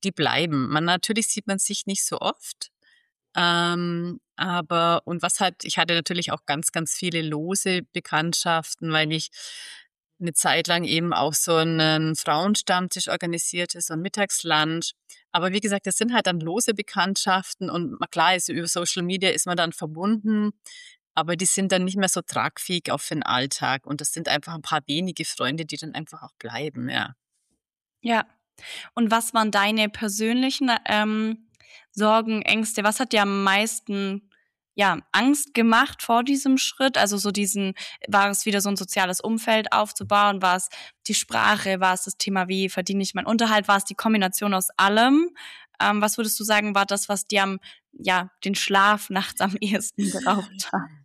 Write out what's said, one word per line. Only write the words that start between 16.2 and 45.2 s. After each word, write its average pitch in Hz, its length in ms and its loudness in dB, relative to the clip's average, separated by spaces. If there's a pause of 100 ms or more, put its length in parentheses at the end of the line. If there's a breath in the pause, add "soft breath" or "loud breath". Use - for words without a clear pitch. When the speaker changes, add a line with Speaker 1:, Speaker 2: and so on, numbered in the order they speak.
Speaker 1:
dann 175 120 0
lose 180 340 -2
Bekanntschaften 190 960 -2
und 175 300 -6
ma-, - 80 -2
klar 170 280 2
ist, 175 140 -4
über 170 180 -4
Social 175 360 -4
Media 185 280 0
ist - 160 -2
man 175 100 -2
dann 165 160 0
verbunden, 208 800 -2 (640 loud breath)
aber 165 200 0
die 180 100 -4
sind 190 260 0
dann 185 140 2
nicht 185 120 -4
mehr 190 120 0
so 180 120 -2
tragfähig 151 720 -4
auch 143 100 -2
für - 140 -6
den 147 80 -4
Alltag. 131 640 -2
Und 143 160 -6
das - 120 -4
sind 165 160 -6
einfach 147 260 -2
ein 156 60 -12
paar 151 260 -2
wenige 160 380 -4
Freunde, 147 400 -4
die 151 120 -10
dann - 160 -12
einfach 151 300 -10
auch 123 160 -18
bleiben, 123 500 -8
ja. 127 260 -4 (840)
Speaker 2:
Ja. 233 240 0 (680 loud breath)
Und 233 160 2
was 226 220 2
waren 220 180 2
deine 208 380 4
persönlichen, 233 840 0 (140)
ähm, 214 640 0 (440 loud breath)
Sorgen, 220 520 2
Ängste? 220 400 0
Was 214 160 2
hat 254 140 0
dir 214 100 6
am 196 200 0
meisten, 196 840 0 (460)
ja, 196 240 2 (120)
Angst 262 420 2
gemacht 233 500 4
vor 233 200 4
diesem 269 340 2
Schritt? 269 400 0
Also 202 200 2
so 202 140 -2
diesen, 196 420 0 (340 loud breath)
war 202 240 4
es - 140 -2
wieder 202 160 0
so 202 80 -2
ein 202 80 0
soziales 185 440 -2
Umfeld 220 520 0
aufzubauen? 202 680 2
War 185 160 4
es - 120 -6 (380 loud breath)
die 214 80 -2
Sprache? 208 640 2
War 185 140 4
es 185 100 -2
das - 140 -8
Thema, 190 300 -2
wie 190 220 0
verdiene 196 340 -2
ich 190 120 -6
meinen 185 120 -4
Unterhalt? 220 400 2
War 202 100 6
es 196 80 -2
die - 100 -10
Kombination 202 580 0
aus 190 240 0
allem? 240 520 4 (520 loud breath)